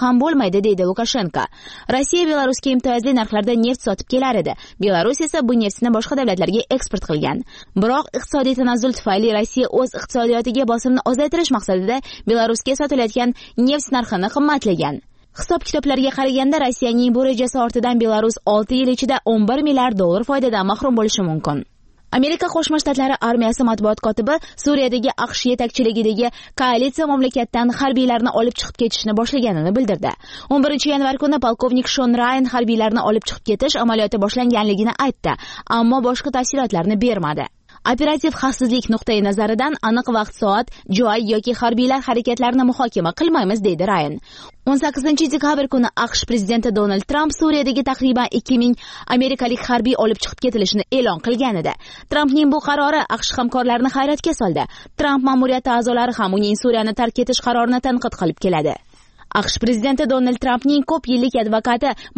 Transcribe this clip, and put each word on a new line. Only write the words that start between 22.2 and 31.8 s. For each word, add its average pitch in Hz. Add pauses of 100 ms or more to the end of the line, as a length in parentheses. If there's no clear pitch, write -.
Qo'shma 311
Shtatlari 269 (120)
armiyasi 233
matbuot 214
kotibi 226 (260)
Suriyadagi 262 (140)
aqsh -
yetakchiligidagi 233 (300)
koalitsiya 262
mamlakatdan 254 (120)
harbiylarni 247
olib 233
chiqib -
ketishni 220
boshlaganini 214
bildirdi. 214 (360)
O'n 277
birinchi 294
yanvar 269
kuni 294
polkovnik 247